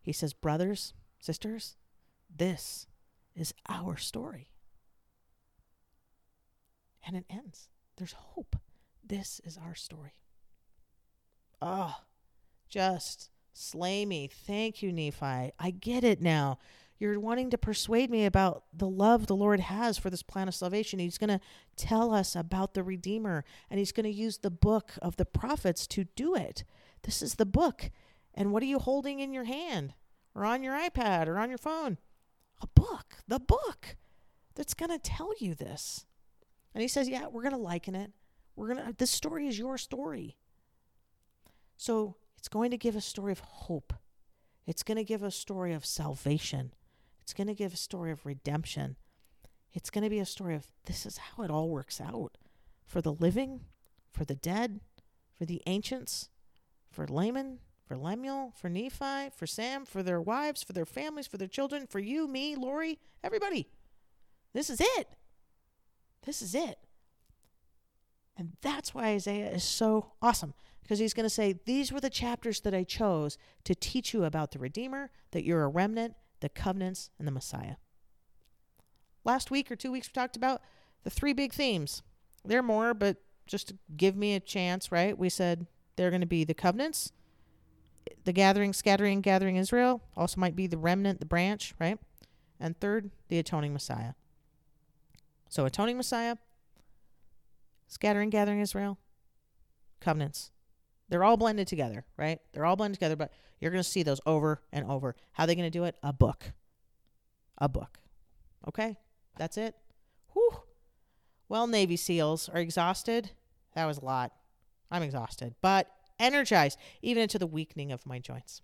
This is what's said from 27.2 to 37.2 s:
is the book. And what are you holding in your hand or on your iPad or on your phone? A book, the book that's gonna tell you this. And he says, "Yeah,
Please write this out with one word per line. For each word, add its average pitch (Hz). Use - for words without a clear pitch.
is -
the 220
book. 285
And 202
what 220
are 269
you 269
holding 277
in 277
your 262
hand 240
or 202
on 247
your 262
iPad 233
or 170
on 233
your 254
phone? 302
A -
book, -
the 254
book 415
that's -
gonna 330
tell 359
you 180
this. -
And 220
he 226
says, 269
"Yeah, 254